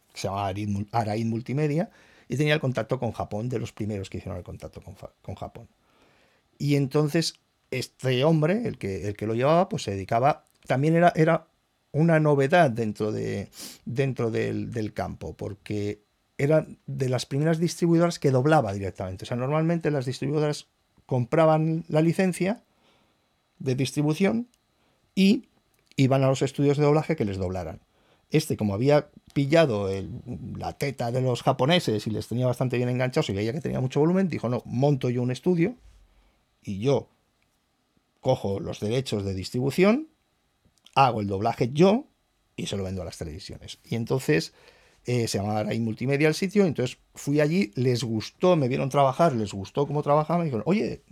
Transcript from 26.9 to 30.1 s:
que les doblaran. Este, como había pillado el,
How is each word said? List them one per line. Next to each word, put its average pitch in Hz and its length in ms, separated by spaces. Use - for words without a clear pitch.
que 123 100
les 98 120
doblaran. 90 440
Este, 147 260
como 104 160
había 139 360
pillado 139 560
el, 95 200